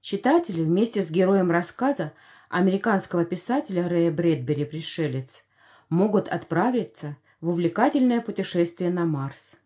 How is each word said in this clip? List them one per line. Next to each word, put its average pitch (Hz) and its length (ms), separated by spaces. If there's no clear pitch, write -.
Читатели 226 600
вместе 196 400
с 160 80
героем 185 400
рассказа 175 640
американского 185 760
писателя 180 640
Рэя 170 240
Брэдбери 147 540
«Пришелец» 147 800
могут 190 380
отправиться 175 880
в 165 80
увлекательное 233 720
путешествие 180 720
на 175 140
Марс. 135 500